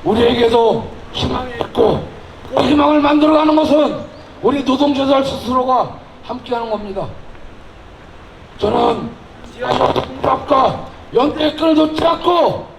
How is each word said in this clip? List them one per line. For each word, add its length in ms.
우리에게도 840
희망이 380
있고 440
그 140
희망을 380
만들어가는 540
것은 440
우리 220
노동자들 600
스스로가 760
함께하는 460
겁니다. 380
저는 500
지하철 400
통합과 920
연대의 420
끈을 200
놓지 300
않고 600